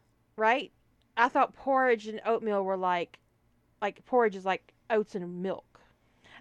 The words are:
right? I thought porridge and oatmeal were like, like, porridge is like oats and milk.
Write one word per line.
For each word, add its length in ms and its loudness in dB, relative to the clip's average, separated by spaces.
right? 340 2
I 120 4
thought 260 2
porridge 540 0
and 180 -8
oatmeal 380 0
were 120 -2
like, 420 -2
like, 240 -6
porridge 320 2
is 80 -12
like 300 -4
oats 240 0
and 280 -8
milk. 380 -8